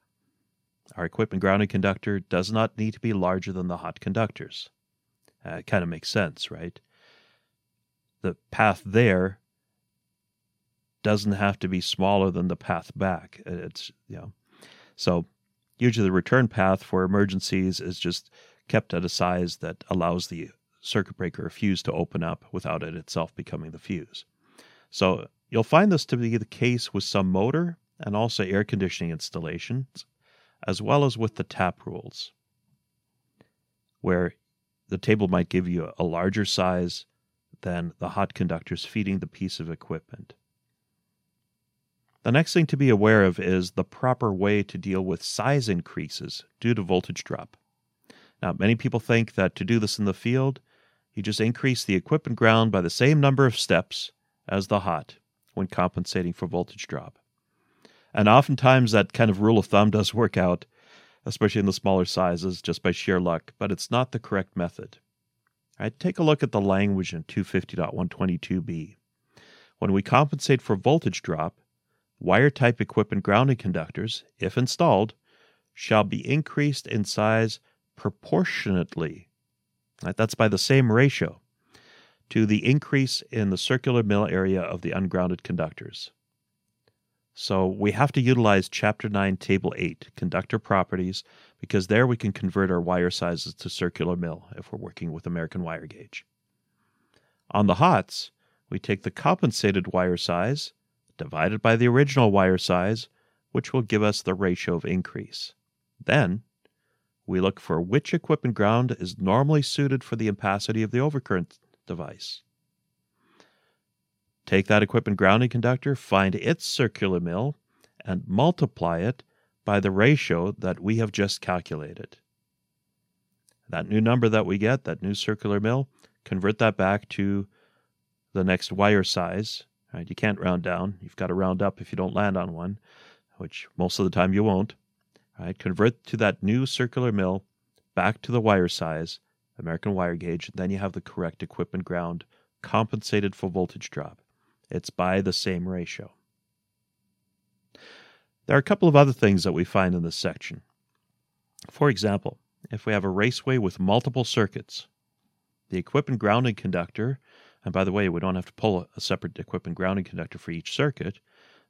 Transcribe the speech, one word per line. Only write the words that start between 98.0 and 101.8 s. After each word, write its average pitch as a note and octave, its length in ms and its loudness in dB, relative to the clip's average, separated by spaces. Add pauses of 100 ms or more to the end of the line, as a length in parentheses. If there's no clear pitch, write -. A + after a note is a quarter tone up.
we F#2+ 100 -6
take G2 240 -4
the F#2 80 -6
compensated G2+ 800 0
wire F2+ 240 2
size F#2+ 560 -4 (460)
divided D#2 420 -2
by A2+ 160 4
the A#2+ 120 4